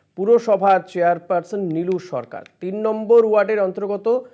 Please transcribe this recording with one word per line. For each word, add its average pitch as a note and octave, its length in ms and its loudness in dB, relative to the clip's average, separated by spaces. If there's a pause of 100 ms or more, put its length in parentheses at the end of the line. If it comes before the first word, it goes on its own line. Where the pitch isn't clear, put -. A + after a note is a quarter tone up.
(160)
পুরসভার G3+ 720 2
চেয়ারপারসন F3 720 -2
নীলু F3 380 -4
সরকার। - 440 -12 (180)
তিন F#3+ 200 -8
নম্বর A3 460 2
ওয়ার্ডের G#3+ 340 2
অন্তর্গত G3+ 720 -4